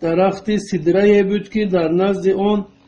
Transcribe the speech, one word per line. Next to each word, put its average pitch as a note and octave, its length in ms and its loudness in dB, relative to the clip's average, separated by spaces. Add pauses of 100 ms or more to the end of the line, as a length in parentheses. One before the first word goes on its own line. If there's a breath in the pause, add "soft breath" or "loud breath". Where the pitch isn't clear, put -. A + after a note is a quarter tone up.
درخت F#3+ 540 -2
سدره G3 680 2
بود G3 260 -4
که G#3+ 160 -2
در F3 260 0
نزد F#3 380 0
آن G3 360 0 (220 soft breath)